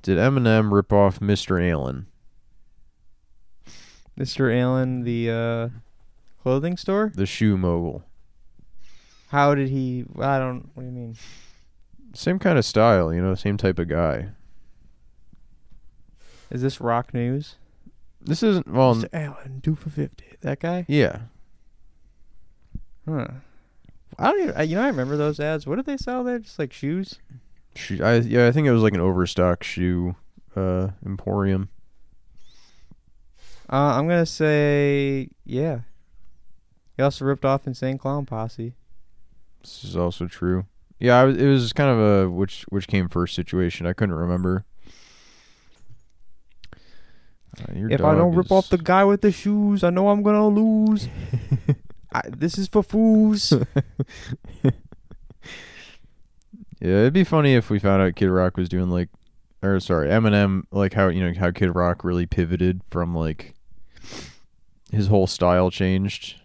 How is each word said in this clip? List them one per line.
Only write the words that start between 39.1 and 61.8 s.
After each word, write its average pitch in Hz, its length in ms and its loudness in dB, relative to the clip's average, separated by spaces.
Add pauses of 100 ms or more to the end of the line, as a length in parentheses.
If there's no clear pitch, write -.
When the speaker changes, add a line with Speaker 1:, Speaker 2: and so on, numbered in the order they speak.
Speaker 1:
This - 200 -20
is 90 140 -8
also 87 300 -4
true. 90 380 -2 (340)
Yeah, 123 200 6
I 127 40 8
was, 135 140 4
it 131 100 4
was 127 260 2
kind 143 160 2
of 120 100 4
a 101 300 4
which, 92 400 -4
which 98 180 -4
came 95 220 0
first 87 240 -2
situation. 87 540 -2
I 90 60 -2
couldn't 95 220 -2
remember. 90 500 -2 (3000)
Uh, - 140 -12
your 107 180 -6
Speaker 2:
If 135 120 0
I 156 120 4
don't 170 160 4
Speaker 1:
dog 165 60 2
Speaker 2:
rip 185 100 2
Speaker 1:
is - 40 0
Speaker 2:
off 190 180 4
the 185 80 2
guy 180 280 4
with 202 160 4
the 208 100 4
shoes, 208 520 0
I 175 60 4
know 185 200 2
I'm 208 120 2
gonna 208 280 4
lose. 214 580 4 (540)
Speaker 1:
<laughs> - 520 -4
Speaker 2:
I, - 140 -2
this - 320 -4
is 190 80 -2
for 208 160 2
fools. 214 760 4
Speaker 1:
<laughs> 117 60 2 (3250)
Yeah, 92 200 2
it'd 127 140 4
be 185 100 4
funny 147 320 4
if 113 140 2
we 104 100 2
found 98 220 4
out 90 140 2
Kid 98 140 0
Rock 92 280 2
was 90 100 -2
doing, 90 220 -2
like, 87 180 0 (540)
or 98 180 2
sorry, 80 300 0
Eminem, 101 600 4
like, 98 240 -2
how, 98 140 4
you 92 160 0
know, 87 160 -2
how 90 120 2
Kid 92 220 0
Rock 87 300 0